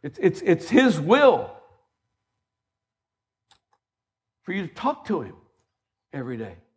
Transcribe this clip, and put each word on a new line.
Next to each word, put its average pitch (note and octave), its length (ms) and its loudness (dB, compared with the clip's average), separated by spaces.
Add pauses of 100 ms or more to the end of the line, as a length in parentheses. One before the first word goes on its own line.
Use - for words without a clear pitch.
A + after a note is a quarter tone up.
It's, - 200 -14
it's, F3+ 200 0
it's - 260 -2
his A#3 320 4
will A#3 500 4 (3000)
for F#3 100 -12
you F#3+ 160 -6
to - 40 -16
talk C#4+ 340 -8
to F3+ 160 -4
him G2+ 120 -16 (800)
every B2+ 240 -10
day. G#2+ 180 -12 (220)